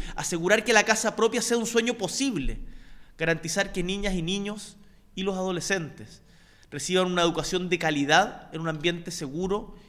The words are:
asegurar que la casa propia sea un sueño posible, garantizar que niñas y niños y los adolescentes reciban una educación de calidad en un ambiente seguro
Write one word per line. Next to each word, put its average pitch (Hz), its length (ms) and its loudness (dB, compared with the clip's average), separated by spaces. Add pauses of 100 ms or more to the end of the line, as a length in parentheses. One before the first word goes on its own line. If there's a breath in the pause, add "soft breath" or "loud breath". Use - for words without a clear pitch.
(160 loud breath)
asegurar 175 480 2
que 233 100 2
la 208 80 8
casa 214 340 2
propia 220 240 2
sea 233 160 0
un 226 100 0
sueño 233 280 2
posible, 190 640 -2 (600 soft breath)
garantizar 160 540 0
que 180 120 -2
niñas 196 300 -2
y 175 80 0
niños 202 540 -4 (380 soft breath)
y 185 80 -4
los 190 140 0
adolescentes 180 880 -4 (480 soft breath)
reciban 180 360 2
una 180 160 2
educación 170 460 0
de 175 100 2
calidad 160 760 2
en 160 80 -6
un 165 80 -2
ambiente 170 440 -2
seguro 180 640 -4 (120 loud breath)